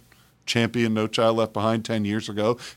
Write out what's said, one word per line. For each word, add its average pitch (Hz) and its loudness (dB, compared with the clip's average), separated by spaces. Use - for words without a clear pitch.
champion 117 0
No 110 0
Child 113 2
Left 110 0
Behind 110 0
ten 110 -2
years 104 -2
ago 107 0